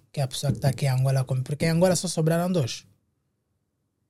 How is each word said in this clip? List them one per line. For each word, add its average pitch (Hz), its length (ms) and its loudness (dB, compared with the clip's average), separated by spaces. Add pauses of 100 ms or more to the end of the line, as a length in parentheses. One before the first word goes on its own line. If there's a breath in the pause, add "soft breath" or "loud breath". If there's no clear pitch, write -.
(120)
que - 100 -8
é - 20 2
a 131 40 -2
pessoa 135 260 -4
que - 60 -4
tá 139 100 2
aqui 131 160 -2
em 135 40 2
Angola 131 340 2
comigo. 131 220 -2
Porque 151 200 -4
em 165 40 2
Angola 170 260 4
só 175 120 -4
sobraram 170 440 0
dois. 156 340 -2 (1200)